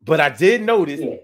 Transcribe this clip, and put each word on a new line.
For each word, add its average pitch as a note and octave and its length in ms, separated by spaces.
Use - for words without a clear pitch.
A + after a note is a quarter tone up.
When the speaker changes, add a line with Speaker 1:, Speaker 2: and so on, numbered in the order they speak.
Speaker 1:
But D#3 160
I D3 100
did F#3+ 340
notice F3 360
Speaker 2:
Yeah. - 240